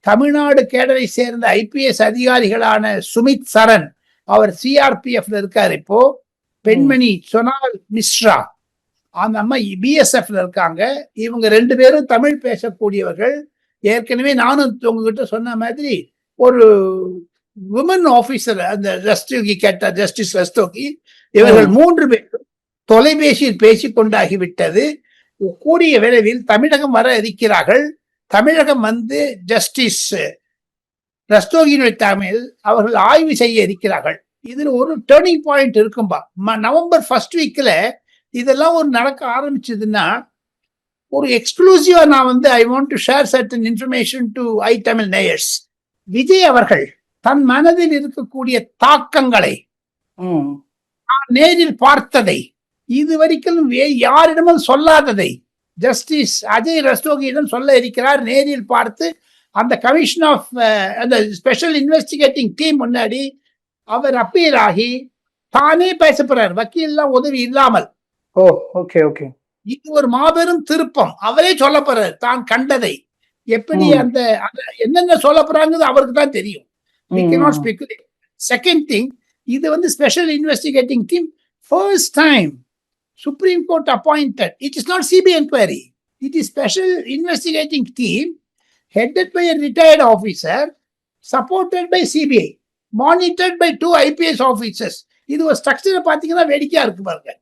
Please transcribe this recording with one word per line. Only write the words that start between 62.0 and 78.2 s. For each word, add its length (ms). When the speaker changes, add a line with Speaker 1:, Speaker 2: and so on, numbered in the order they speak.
Speaker 1:
டீம் 260
முன்னாடி 420
அவர் 260
அப்பியர் 520
ஆகி 240
தானே 400
பேச 300
போறார், 300
வக்கீல்லாம் 640
உதவி 220
இல்லாமல். 480
Speaker 2:
ஓ, 80
ஓகே, 280
ஓகே. 240
Speaker 1:
இது 260
ஒரு 160
மாபெரும் 540
திருப்பம். 560
அவரே 380
சொல்ல 240
போறார் 360
தான் 280
கண்டதை, 500
எப்படி 360
Speaker 2:
ம். 140
Speaker 1:
அந்த, 200
அந்த 220
என்னென்ன 400
சொல்ல 260
போறாங்கிறது 480
அவருக்கு 240
தான் 240
தெரியும். 260
We 120
Speaker 2:
ம். 80
Speaker 1:
cannot 240
speculate. 480